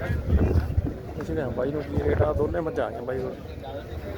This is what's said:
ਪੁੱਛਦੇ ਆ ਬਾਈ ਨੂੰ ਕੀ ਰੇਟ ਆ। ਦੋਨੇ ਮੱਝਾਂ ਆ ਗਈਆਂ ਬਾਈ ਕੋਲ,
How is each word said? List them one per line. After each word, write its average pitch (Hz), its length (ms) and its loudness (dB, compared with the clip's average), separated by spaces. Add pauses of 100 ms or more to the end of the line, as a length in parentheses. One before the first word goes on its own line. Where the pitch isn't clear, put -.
(1160)
ਪੁੱਛਦੇ 160 260 -2
ਆ 127 60 0 (100)
ਬਾਈ 135 140 0
ਨੂੰ 147 100 -2
ਕੀ 143 220 0
ਰੇਟ 147 180 4
ਆ। 151 120 4
ਦੋਨੇ 156 260 2
ਮੱਝਾਂ 156 260 0
ਆ 107 40 -2
ਗਈਆਂ 120 120 -6
ਬਾਈ 127 180 -4
ਕੋਲ, 127 140 -4 (840)